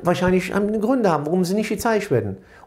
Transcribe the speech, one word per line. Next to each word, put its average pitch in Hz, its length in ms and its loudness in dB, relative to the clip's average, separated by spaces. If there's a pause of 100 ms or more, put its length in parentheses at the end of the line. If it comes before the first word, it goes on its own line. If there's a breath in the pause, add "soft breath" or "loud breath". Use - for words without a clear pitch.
wahrscheinlich 180 520 2
haben 208 180 0
die 220 60 -2
Gründe 220 320 2
haben, 147 160 0
warum 180 180 2
sie 175 100 -2
nicht 214 140 -2
gezeigt 214 420 -2
werden. 104 260 0 (300 loud breath)